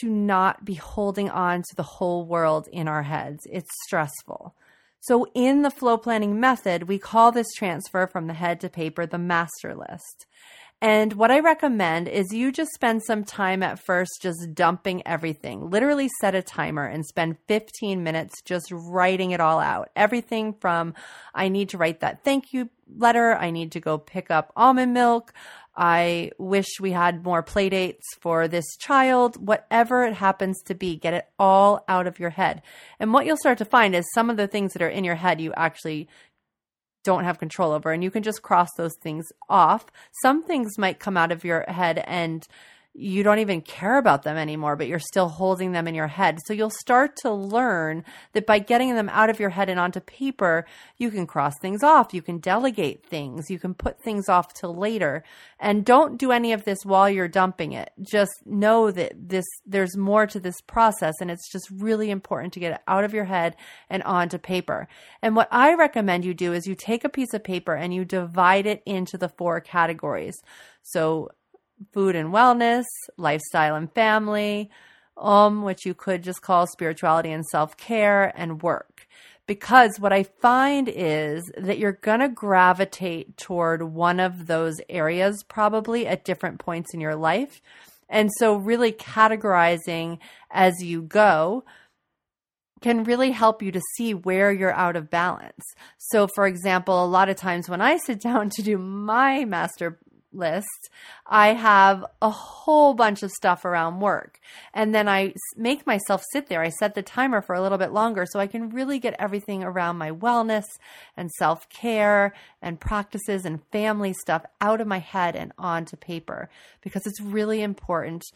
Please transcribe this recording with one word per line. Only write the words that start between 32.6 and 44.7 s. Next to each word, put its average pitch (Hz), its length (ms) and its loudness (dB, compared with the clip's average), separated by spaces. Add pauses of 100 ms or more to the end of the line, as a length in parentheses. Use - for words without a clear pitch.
And 220 140 0
what 269 120 4
you'll 311 120 0
start 262 220 2
to 214 60 -4
find 208 300 4
is 175 80 0 (100)
some 233 160 2
of 233 60 -2
the 208 120 0
things 202 260 -4
that 175 80 -6
are 165 80 2
in 196 160 -4
your 175 100 -2
head 165 240 0
you 160 140 -6
actually 156 560 -4 (960)
don't 180 200 2
have 175 120 -2
control 160 360 -2
over, 160 180 -2
and 165 100 -2
you 180 80 -2
can 214 140 -4
just 214 180 -6
cross 175 360 2
those 170 240 -6
things 156 240 -10 (240)
off. 185 380 4 (340)
Some 277 200 2
things 254 360 -4
might 190 240 -2
come 196 160 -4
out 170 160 2
of 165 100 -8
your 170 240 -2
head 170 400 -2
and 165 400 -6 (480)
you 196 280 -2
don't 208 160 4
even 202 200 -2
care 202 380 0
about 180 240 4
them 156 160 -4
anymore, 151 380 -4